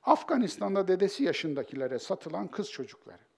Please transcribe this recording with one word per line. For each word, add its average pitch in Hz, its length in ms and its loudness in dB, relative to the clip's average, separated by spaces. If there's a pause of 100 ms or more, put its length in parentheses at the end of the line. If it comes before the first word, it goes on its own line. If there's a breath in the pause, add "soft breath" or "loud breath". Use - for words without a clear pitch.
Afganistan'da 202 840 2
dedesi 190 360 4
yaşındakilere 135 760 -2
satılan 190 480 -4
kız - 240 -6
çocukları. - 680 -14